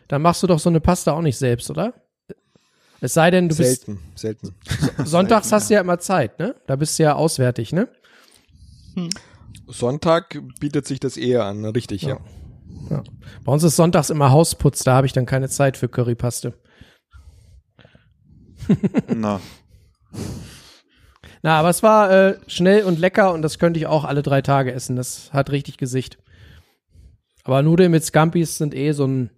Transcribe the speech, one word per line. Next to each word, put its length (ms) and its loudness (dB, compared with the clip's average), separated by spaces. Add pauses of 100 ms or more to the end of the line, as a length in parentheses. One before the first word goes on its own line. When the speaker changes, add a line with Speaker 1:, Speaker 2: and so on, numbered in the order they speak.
Speaker 1:
dann 140 -2
machst 220 2
du 40 0
doch 120 2
so 100 0
eine 120 2
Pasta 320 0
auch 80 -4
nicht 160 0
selbst, 320 -2
oder? 240 -6 (1080)
Es 120 -6
sei 180 4
denn, 180 2
du 60 0
bist 300 0
Speaker 2:
Selten, 140 -12 (160)
selten. 400 -10 (120)
Speaker 1:
So-, 380 -4
sonntags 440 2
Speaker 2:
Selten, 60 2
Speaker 1:
hast 140 0
du 40 4
Speaker 2:
ja. 60 6
Speaker 1:
ja 40 0
immer 160 -2
Zeit, 400 -2
ne? 160 -4 (120)
Da 80 -2
bist 240 -4
du 40 4
ja 120 4
auswärtig, 560 -2
ne? 160 0 (1080)
Speaker 3:
Hm. 140 -8 (580)
Speaker 2:
Sonntag 760 -2 (180)
bietet 280 -4
sich 120 -8
das 160 -6
eher 300 0
an, 200 -8
richtig, 360 -6
ja. 80 -6
Speaker 1:
Ja. 100 -8 (680)
Ja. 140 -6 (400)
Bei 80 -4
uns 120 2
ist 120 4
sonntags 340 2
immer 220 4
Hausputz, 520 2
da 120 4
hab 100 4
ich 80 -4
dann 120 -2
keine 240 -4
Zeit 280 0
für 100 -4
Currypaste. 680 -4 (2250)
<laughs> 480 0
Speaker 4:
Na. 240 -2 (2000)
Speaker 1:
Na, 160 2
aber 120 4
es 140 0
war, 280 6
äh, 260 6 (100)
schnell 360 4
und 160 0
lecker 340 2
und 80 -4
das 180 -4
könnte 200 0
ich 80 -4
auch 160 0
alle 200 -2
drei 180 2
Tage 320 0
essen. 220 -6
Das 360 -10
hat 200 -2
richtig 260 -6
Gesicht. 400 -6 (1300)
Aber 180 0
Nudeln 300 4
mit 120 2
Scampis 540 0
sind 180 -4
eh 160 -2
so 140 0
ein 320 -2